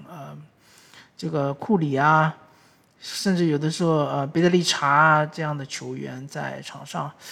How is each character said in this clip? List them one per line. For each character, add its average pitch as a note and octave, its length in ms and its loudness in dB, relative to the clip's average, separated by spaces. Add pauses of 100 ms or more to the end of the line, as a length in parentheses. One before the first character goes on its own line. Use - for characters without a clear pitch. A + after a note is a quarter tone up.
呃， D3 300 -18 (800)
这 F3 100 -8
个 C#3+ 280 -2
库 G#3 220 0
里 D3 180 0
啊， D#3 400 4 (640)
甚 - 360 -2
至 F3 120 2
有 D3 100 2
的 D3+ 120 -2
时 E3+ 140 -4
候， D#3 220 2
呃， C#3 220 -4
别 E3 140 0
德 F3 80 6
利 F3 140 4
查 - 240 -2
啊 D3+ 380 6
这 D#3+ 180 -8
样 D3+ 140 -4
的 C3+ 80 -10
球 C3 300 -10
员 C3+ 320 -10
在 C3+ 340 -10
场 C#3+ 240 -16
上。 D3 260 -8 (200)